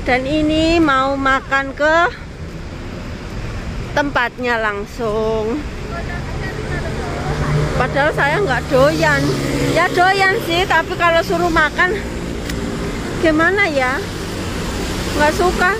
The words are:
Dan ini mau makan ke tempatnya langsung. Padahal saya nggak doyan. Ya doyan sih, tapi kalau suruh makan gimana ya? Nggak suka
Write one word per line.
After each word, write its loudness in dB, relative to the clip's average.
Dan 0
ini 2
mau 2
makan 0
ke 2
tempatnya 0
langsung. -2
Padahal 2
saya 2
nggak 0
doyan. 4
Ya 4
doyan 4
sih, 0
tapi 2
kalau 4
suruh 0
makan 2
gimana 4
ya? 0
Nggak 4
suka 2